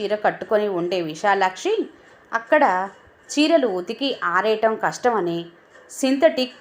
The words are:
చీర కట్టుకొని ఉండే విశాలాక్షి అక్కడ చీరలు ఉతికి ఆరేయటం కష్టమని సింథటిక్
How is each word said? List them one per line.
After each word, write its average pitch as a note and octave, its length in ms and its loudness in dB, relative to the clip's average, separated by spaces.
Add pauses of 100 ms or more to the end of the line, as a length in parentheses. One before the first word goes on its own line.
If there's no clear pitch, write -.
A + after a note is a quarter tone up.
చీర G3+ 140 -2
కట్టుకొని G#3 540 0
ఉండే F3 340 -2
విశాలాక్షి G3 880 -2 (420)
అక్కడ A3+ 560 2 (360)
చీరలు D4+ 420 2
ఉతికి G#3+ 580 -4
ఆరేయటం G#3+ 520 2
కష్టమని F3 680 -2 (440)
సింథటిక్ C4+ 720 0